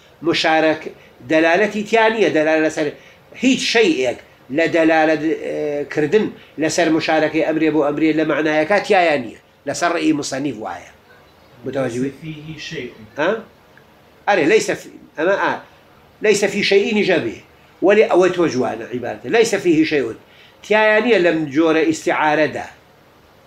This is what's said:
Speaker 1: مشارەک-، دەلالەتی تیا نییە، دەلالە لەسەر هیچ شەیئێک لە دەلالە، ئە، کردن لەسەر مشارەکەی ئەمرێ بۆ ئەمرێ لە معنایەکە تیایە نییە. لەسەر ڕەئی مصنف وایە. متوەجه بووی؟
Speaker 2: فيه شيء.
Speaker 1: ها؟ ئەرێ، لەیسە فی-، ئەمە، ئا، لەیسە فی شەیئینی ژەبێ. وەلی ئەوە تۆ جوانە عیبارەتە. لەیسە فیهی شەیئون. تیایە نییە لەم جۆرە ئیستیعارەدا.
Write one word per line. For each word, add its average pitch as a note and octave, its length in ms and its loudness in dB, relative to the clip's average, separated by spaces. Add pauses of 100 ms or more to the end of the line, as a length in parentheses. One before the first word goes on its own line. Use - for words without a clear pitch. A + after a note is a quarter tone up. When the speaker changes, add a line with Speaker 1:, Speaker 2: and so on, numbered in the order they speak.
(240)
Speaker 1:
مشارەک-، D#3+ 680 0 (400)
دەلالەتی F#3 600 2
تیا A3 200 4
نییە، A3 280 2
دەلالە D#3 320 2
لەسەر D#3 180 -4 (480)
هیچ B3+ 260 0 (120)
شەیئێک C3+ 440 2 (400)
لە E3 80 2 (100)
دەلالە، D#3+ 420 2
ئە، D3 760 -6
کردن D3+ 380 0 (280)
لەسەر D#3+ 280 0 (100)
مشارەکەی D#3 500 0
ئەمرێ D#3 280 0
بۆ D#3 120 2
ئەمرێ D3 320 0
لە D#3+ 120 0
معنایەکە D#3 460 0 (100)
تیایە F3 360 2
نییە. G#2 160 -16 (280)
لەسەر D#3+ 280 -2
ڕەئی D#3 180 2
مصنف C#3 500 -6
وایە. F2+ 280 -12 (760)
متوەجه B2+ 320 -4
بووی؟ C3+ 240 -4
Speaker 2:
فيه D#3 380 -14
شيء. C3 320 -12 (260)
Speaker 1:
ها؟ D#3 120 2 (1000)
ئەرێ، F#3 240 2
لەیسە G3+ 300 2
فی-، - 140 -20 (220)
ئەمە، F3+ 260 0
ئا، C#3+ 100 0 (680)
لەیسە G3+ 320 2
فی F3 100 -2
شەیئینی G#3 460 2
ژەبێ. A#2+ 280 -2 (440)
وەلی G#3 300 6
ئەوە F#3 240 4
تۆ F3 180 2
جوانە A2 400 -4
عیبارەتە. A#2 420 -8
لەیسە G#3+ 280 2
فیهی D#3 220 2
شەیئون. C3+ 320 -2 (460)
تیایە G#3+ 420 2
نییە A3+ 200 4
لەم D#3+ 120 2 (180)
جۆرە D#3+ 340 2
ئیستیعارەدا. D3+ 800 0 (800)